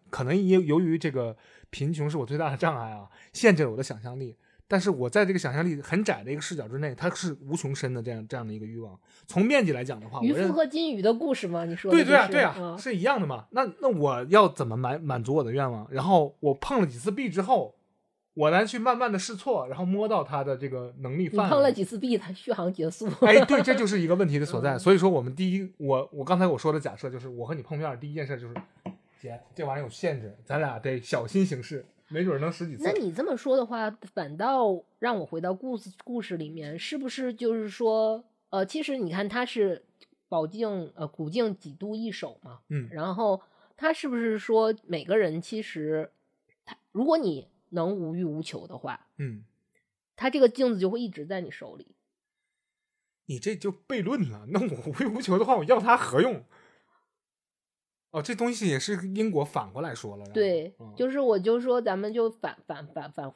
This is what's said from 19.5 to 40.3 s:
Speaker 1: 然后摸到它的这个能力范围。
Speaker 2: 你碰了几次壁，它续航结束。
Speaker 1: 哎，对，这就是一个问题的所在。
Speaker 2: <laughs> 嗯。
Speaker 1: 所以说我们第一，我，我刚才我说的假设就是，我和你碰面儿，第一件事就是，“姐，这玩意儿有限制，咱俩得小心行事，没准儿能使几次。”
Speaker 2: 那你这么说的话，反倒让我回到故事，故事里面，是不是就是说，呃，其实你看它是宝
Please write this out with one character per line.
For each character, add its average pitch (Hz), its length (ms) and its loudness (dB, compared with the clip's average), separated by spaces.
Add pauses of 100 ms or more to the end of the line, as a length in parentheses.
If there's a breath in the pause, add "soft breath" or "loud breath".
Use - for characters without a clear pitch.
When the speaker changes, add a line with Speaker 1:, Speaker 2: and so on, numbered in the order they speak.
Speaker 1:
然 131 100 -8
后 175 60 -4
摸 196 240 0
到 202 160 2
它 139 200 -4
的 135 120 -2
这 131 140 -6
个 123 300 -8
能 135 180 -6
力 180 100 0
范 202 120 0
围。 208 60 4
Speaker 2:
你 185 40 0
碰 277 140 6
了 269 80 6
几 202 120 0
次 220 140 -6
壁， 240 180 0
它 190 160 -4
续 220 220 -6
航 180 180 -2
结 160 180 -2
束。 220 180 -8 (180)
Speaker 1:
哎， 214 200 12
对， - 180 6
这 262 100 4
就 226 140 2
是 196 120 2
一 170 60 2
个 170 100 6
问 196 100 4
题 143 120 2
的 147 80 0
所 147 160 -2
在。 135 140 2
Speaker 2:
<laughs> - 20 -4
嗯。 - 20 -4
Speaker 1:
所 180 140 8
以 196 60 8
说 190 100 6
我 185 100 4
们 127 160 -4
第 180 160 0
一， 185 260 -2
我， 135 360 2
我 143 100 -8
刚 175 140 2
才 185 80 6
我 165 100 4
说 156 160 0
的 151 80 0
假 139 160 -6
设 131 140 -8
就 127 100 -10
是， 127 80 -14
我 120 160 -10
和 139 120 -6
你 139 80 -10
碰 156 120 -8
面 151 140 -4
儿， 127 80 -8
第 143 120 -12
一 147 40 -12
件 151 120 -6
事 131 140 -6
就 120 80 -14
是 113 60 -14 (640)
，“姐， 120 220 -14 (140)
这 160 100 -6
玩 139 140 -4
意 - 20 -6
儿 - 20 -6
有 123 60 -8
限 143 320 -4
制， 104 240 -14
咱 143 140 -2
俩 135 180 -2
得 127 240 -4
小 117 240 -4
心 190 200 2
行 139 160 -4
事， 135 240 -10 (220)
没 156 160 -2
准 185 140 0
儿 - 20 -2
能 156 100 -2
使 175 160 -8
几 151 120 -10
次。” 277 80 -8
Speaker 2:
那 370 80 0
你 247 180 -2
这 175 140 -6
么 311 100 -2
说 262 220 0
的 247 80 0
话， 220 260 -4 (220)
反 151 240 -6
倒 220 440 2 (180)
让 226 200 -2
我 156 60 -6
回 165 160 -6
到 180 120 -2
故 247 240 -6
事， 202 140 -14 (140)
故 240 160 -4
事 185 160 -6
里 156 120 -8
面， 156 300 -10
是 - 180 -8
不 269 120 -6
是 254 240 -6
就 226 200 0
是 220 140 -2
说， 220 560 0 (280)
呃， 190 140 0
其 311 160 -6
实 294 140 -2
你 196 160 -4
看 196 160 -2
它 240 180 -2
是 202 380 0 (460)
宝 160 180 0